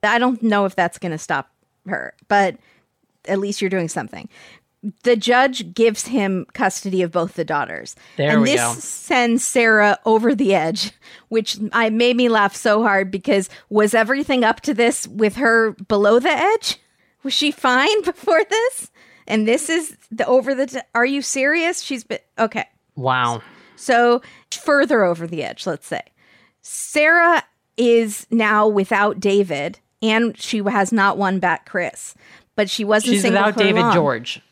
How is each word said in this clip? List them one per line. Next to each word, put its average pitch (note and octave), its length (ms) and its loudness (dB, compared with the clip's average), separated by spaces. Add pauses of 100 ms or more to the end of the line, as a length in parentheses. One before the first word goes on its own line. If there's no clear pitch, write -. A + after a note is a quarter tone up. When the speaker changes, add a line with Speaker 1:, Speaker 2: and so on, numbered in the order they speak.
Speaker 1:
I G#3+ 160 0
don't B3 240 0
know G#3 220 2
if F#3+ 120 -4
that's E3+ 220 -2
gonna E3 200 -6
stop C#3+ 320 -6 (380)
her, - 260 -8 (140)
but G3+ 280 2 (720)
at G3 120 -2
least G3+ 220 -6
you're F#3+ 100 -2
doing F3+ 180 -2
something. - 400 -10 (760)
The A#3+ 140 2
judge A#3+ 580 0
gives A3+ 340 0
him G3 440 -2
custody F#3+ 500 -2
of F3 80 -2
both F3 240 -2
the E3+ 100 -4
daughters. C3 520 -6 (200)
Speaker 2:
There D3 140 0
Speaker 1:
And D3+ 120 4
Speaker 2:
we B3+ 100 2
Speaker 1:
this - 80 2
Speaker 2:
go. A#2 140 0
Speaker 1:
sends A#3+ 680 -2
Sarah G#3+ 600 4
over A3 300 2
the G3+ 200 2
edge, E3+ 380 -2 (360)
which A3 300 -4 (140)
I, A3+ 180 0
made A#3+ 260 2
me B3 120 2
laugh G#3+ 260 2
so G#3+ 300 2
hard G3 260 0
because G3 380 -2 (200)
was G#3+ 260 2
everything B3 500 0
up A3 180 0
to D4 120 -2
this A#3 340 0
with G#3 280 0
her A3+ 360 2
below G#3 480 2
the E4+ 100 0
edge? G4 480 0 (460)
Was C4+ 100 -4
she D4 160 0
fine D4 520 0
<laughs> - 20 -8
before E4+ 440 0
this? A4+ 420 -2 (360)
And G#3+ 220 0
this C#4+ 200 0
is D#4+ 280 -4 (160)
the - 140 -2
over C4 280 2
the C4 120 -2
t-, C4 120 -12 (160)
are A#3+ 120 2
you C#4 160 -2
serious? D#4+ 580 -2
She's B3+ 240 -10
been, - 140 -8 (200)
okay. A3 280 -2 (280)
Speaker 2:
Wow. B2 480 -2 (320)
Speaker 1:
So A#3+ 480 2 (300)
further C#4 520 2
over E3+ 220 -2
the E3 160 -8
edge, - 240 -10
let's D#3+ 200 -8
say. - 160 -8 (600)
Sarah E4 800 2 (340)
is A#3 540 2
now G#3+ 380 2
without G#3 500 0
David F#3 640 0 (220)
and A3 360 0
she - 200 -6
has G3+ 340 0
not G3+ 260 2
won F#3+ 200 0
back F3 280 -2
Chris. - 480 -8 (400)
But G#3 160 -2
she A3 140 -4
wasn't G#3+ 300 2
Speaker 2:
She's G3 80 0
Speaker 1:
single G3 200 2
Speaker 2:
without G#3 120 0
Speaker 1:
for A3 60 -2
Speaker 2:
David F#3+ 200 2
Speaker 1:
long. A#3 140 2
Speaker 2:
George. C3 460 -2 (120)